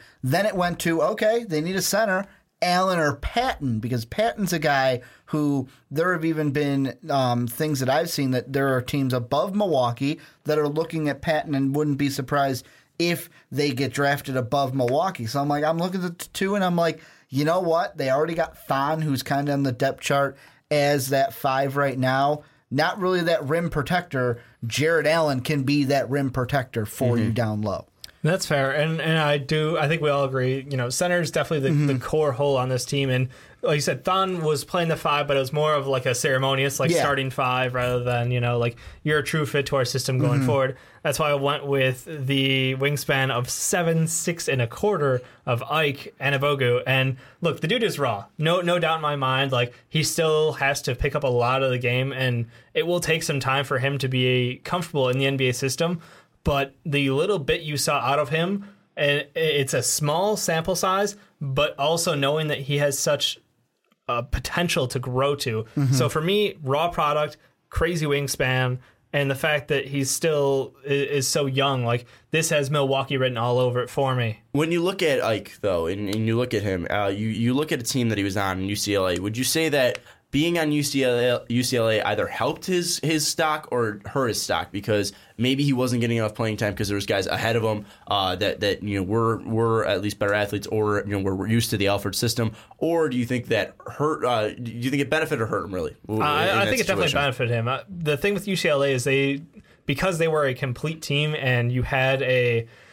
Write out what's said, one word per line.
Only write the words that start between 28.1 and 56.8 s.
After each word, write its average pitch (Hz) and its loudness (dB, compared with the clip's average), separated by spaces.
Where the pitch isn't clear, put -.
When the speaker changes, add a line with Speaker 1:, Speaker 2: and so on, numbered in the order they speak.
Speaker 3:
That's 180 0
fair. 135 2
And, 156 0
and 160 2
I 147 2
do, 156 0
I 151 2
think 160 0
we 147 2
all 139 2
agree, 131 0
you 139 -4
know, 123 -2
center 175 2
is 156 -2
definitely 143 0
the, 151 4
the 139 2
Speaker 1:
Mm-hmm. 127 -2
Speaker 3:
core 151 2
hole 139 2
on 127 0
this 127 -2
team. 139 0
And 127 0
like 156 2
you 147 0
said, 147 -2
Thon 185 0
was 151 0
playing 175 -2
the 156 2
five, 147 0
but 139 2
it - 4
was 135 -2
more 151 2
of, 139 0
like, 131 0
a 127 2
ceremonious, 135 0
like, 139 2
Speaker 1:
Yeah. 170 2
Speaker 3:
starting 135 0
five 127 0
rather 123 0
than, 123 0
you 123 0
know, 120 0
like, 120 0
you're 151 2
a 147 -2
true 156 -2
fit 143 -2
to 143 -2
our 127 2
system 127 -2
going 139 4
Speaker 1:
Mm-hmm. 131 2
Speaker 3:
forward. 135 2
That's 156 -2
why 151 2
I 147 4
went 139 0
with 131 0
the 135 0
wingspan 135 0
of 123 -2
seven, 165 0
six - -4
and 127 0
a 113 0
quarter 143 0
of 123 -2
Ike 147 -2
Anigbogu. 135 0
And 131 0
look, 165 -2
the 156 -2
dude 226 0
is 151 -2
raw. 117 -2
No, 170 2
no 175 2
doubt 165 2
in 156 -6
my 147 0
mind. 131 0
Like, 120 0
he 156 0
still 156 2
has 139 0
to 123 -2
pick 139 -2
up 143 0
a 135 0
lot 123 2
of 131 2
the 123 0
game, 127 0
and 123 -2
it 156 0
will 175 0
take 160 0
some 143 -2
time 135 0
for 131 -2
him 139 -2
to 131 -2
be 127 0
comfortable 156 -2
in 127 0
the 135 0
N 139 0
B 131 2
A 123 0
system. 165 -2
But 139 0